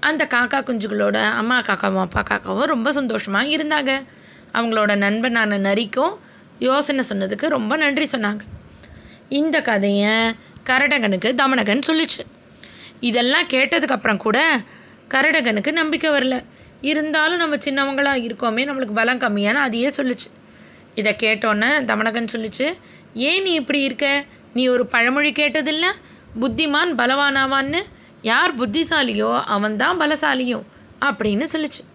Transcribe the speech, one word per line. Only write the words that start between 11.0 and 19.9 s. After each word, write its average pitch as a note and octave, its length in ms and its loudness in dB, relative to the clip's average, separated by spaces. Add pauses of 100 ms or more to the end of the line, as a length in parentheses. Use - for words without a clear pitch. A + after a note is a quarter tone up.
தமனகன் B3+ 520 2
சொல்லுச்சு. D#4+ 380 0 (760)
இதெல்லாம் B3 460 2
கேட்டதுக்கப்புறம் C4 720 0
கூட B3+ 440 2 (480)
கரடகனுக்கு C4+ 640 0
நம்பிக்கை D#4 380 0
வரல. C4 340 0 (360)
இருந்தாலும் D#4 580 0
நம்ம D#4 180 0
சின்னவங்களா C#4 680 0
இருக்கோமே, A3+ 420 -2
நம்மளுக்கு C4 300 -4
பலம் A#3 240 0
கம்மியான்னு G#3 360 0
அதையே C4 340 0
சொல்லுச்சு. C4 420 -4 (640)